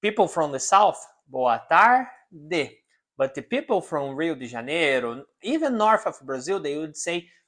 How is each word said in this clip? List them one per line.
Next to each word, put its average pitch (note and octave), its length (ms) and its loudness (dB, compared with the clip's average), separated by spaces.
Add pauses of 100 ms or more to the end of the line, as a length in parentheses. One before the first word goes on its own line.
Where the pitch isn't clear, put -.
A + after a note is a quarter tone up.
people G#3 260 2
from D#3 240 -2
the C3+ 80 -8
south, - 460 2 (220)
Boa B2+ 420 0
tarde. E3+ 1080 0 (400)
But C3+ 180 -2
the C#3+ 60 -6
people A#3+ 380 -2
from C#3 360 -4
Rio D#3+ 200 -2
de C3 120 -12
Janeiro, B2+ 760 -2 (180)
even C#4 360 -2
north G#3+ 300 4
of E3 140 -8
Brazil, C#3 380 -6
they D3 180 -4
would D#3 200 -8
say F3 320 -6 (180)